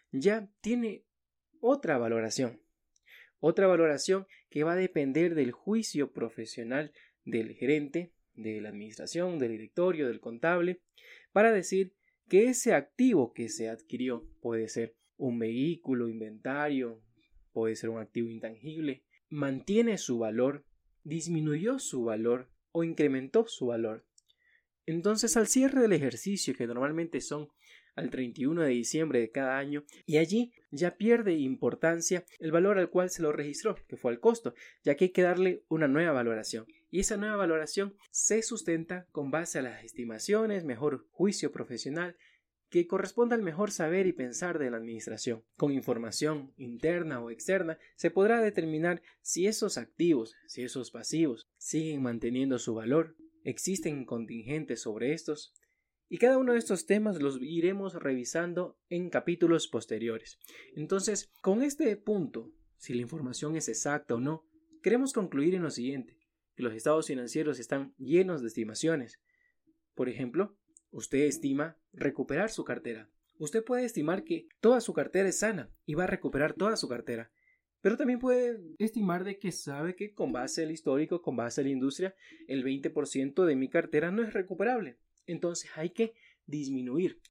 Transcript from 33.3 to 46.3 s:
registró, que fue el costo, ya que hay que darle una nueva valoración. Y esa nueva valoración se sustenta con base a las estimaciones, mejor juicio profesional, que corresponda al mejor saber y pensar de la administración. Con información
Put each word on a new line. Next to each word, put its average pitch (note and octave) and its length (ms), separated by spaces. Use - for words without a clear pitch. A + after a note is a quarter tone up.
registró, D3 460
que - 100
fue - 140
el - 80
costo, A3+ 360
ya C#3+ 120
que F#3 100
hay F3+ 60
que F#3 100
darle F3+ 460
una D#3+ 200
nueva D#3 240
valoración. A2+ 540
Y F3+ 120
esa G3+ 160
nueva G#3+ 180
valoración F#3+ 600
se - 320
sustenta E3+ 680
con C#3 180
base D#3+ 300
a - 20
las A#2 220
estimaciones, F3 800
mejor C3+ 460
juicio F#3 400
profesional, C#3+ 640
que F3 160
corresponda A3+ 480
al A3+ 80
mejor E3+ 260
saber F3+ 380
y F3 60
pensar D3 440
de C3 140
la A#2 60
administración. A2+ 640
Con D3 160
información C3+ 880